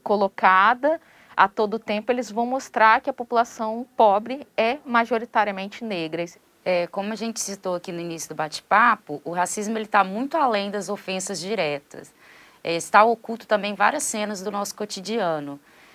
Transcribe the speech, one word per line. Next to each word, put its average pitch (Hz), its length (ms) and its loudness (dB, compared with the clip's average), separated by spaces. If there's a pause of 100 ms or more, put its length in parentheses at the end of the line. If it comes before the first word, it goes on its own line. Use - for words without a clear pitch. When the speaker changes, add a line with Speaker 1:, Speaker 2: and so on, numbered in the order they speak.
Speaker 1:
colocada 208 960 4 (360)
a 190 120 6
todo 214 300 -2
tempo, 214 340 -4
eles 247 180 -2
vão 233 160 -2
mostrar 247 540 4
que 277 100 -4
a - 20 -6
população 240 760 -2 (100)
pobre 226 500 4 (100)
é 233 280 0
majoritariamente 233 1000 -2
negra. 170 400 -4 (400)
Speaker 2:
É, 175 240 0
como 202 240 -6
a 220 40 -6
gente 220 240 -6
citou 190 340 -6
aqui 175 180 -8
no 170 80 -8
início 165 280 -10
do 156 60 -12
bate-papo, 175 920 0
o 160 60 -8
racismo 196 480 -2
ele 214 80 -6
tá 196 180 2
muito 233 320 -4
além 214 340 0
das 190 180 -6
ofensas 190 520 -6
diretas. 165 720 -6 (480)
É, 170 140 -2
está 208 280 6
oculto 226 420 -2
também 202 260 0
em 196 40 -8
várias 233 260 2
cenas 208 400 -6
do 208 80 -4
nosso 202 240 -6
cotidiano. 180 840 -4 (360)